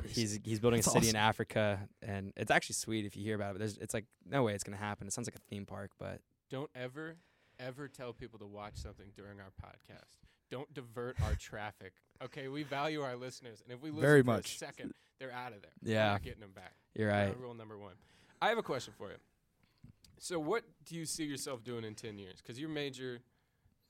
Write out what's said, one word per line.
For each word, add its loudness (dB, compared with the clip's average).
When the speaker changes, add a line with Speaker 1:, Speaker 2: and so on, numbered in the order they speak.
Speaker 1:
crazy. 0
Speaker 2:
he's, 2
he's 0
building 8
a 6
Speaker 1:
That's 6
Speaker 2:
city 8
in 4
Speaker 1:
awesome. 8
Speaker 2:
Africa, 2
and -4
it's 0
actually 4
sweet -2
if -8
you -8
hear 0
about -2
it. -8
But -6
there's, -4
it's -6
like, -4
no 2
way 4
it's -2
gonna -8
happen. -4
It -6
sounds -4
like -6
a -20
theme -6
park, -10
but -8
Speaker 3:
Don't -6
ever, -8
ever -8
tell -10
people -14
to -12
watch -10
something -12
during -14
our -16
podcast. -20
Don't -10
divert -6
our 2
Speaker 1:
<laughs> -2
Speaker 3:
traffic. -10
Okay, -8
we -4
value 0
our -2
listeners, -12
and -16
if -12
we -6
lose -4
Speaker 1:
Very 12
Speaker 3:
them 2
for 6
Speaker 1:
much. -4
Speaker 3:
a -8
second, -10
they're -10
out -8
of -16
there. -20
We're 0
Speaker 2:
Yeah. 6
Speaker 3:
not 0
getting -10
them -16
back. -16
Speaker 2:
You're 4
Speaker 3:
Ground 6
Speaker 2:
right. -2
Speaker 3:
rule -10
number -12
one. -12
I 6
have 4
a 0
question -2
for -10
you. -12
So -4
what 0
do -10
you -4
see -4
yourself -4
doing -6
in -8
ten -10
years? -14
'Cause -10
your -6
major -4